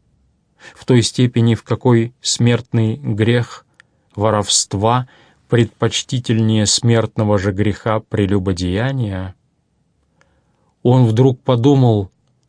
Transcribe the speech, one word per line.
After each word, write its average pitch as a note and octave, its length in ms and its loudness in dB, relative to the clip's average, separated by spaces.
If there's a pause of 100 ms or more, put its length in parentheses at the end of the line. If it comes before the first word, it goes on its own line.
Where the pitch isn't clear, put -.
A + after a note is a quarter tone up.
(720)
В - 120 -20
той A#2+ 180 4
степени, A#2+ 500 0
в G#2+ 100 -4
какой A#2+ 580 0
смертный A#2 720 -2
грех A#2+ 720 -2 (500)
воровства G#2+ 920 -2 (420)
предпочтительнее A2+ 1160 -2
смертного G#2+ 720 0
же G2 140 -2
греха G#2 480 -2
прелюбодеяния. F#2+ 1400 -4 (1500)
Он B2+ 220 4
вдруг B2+ 360 2
подумал, B2 680 2 (380)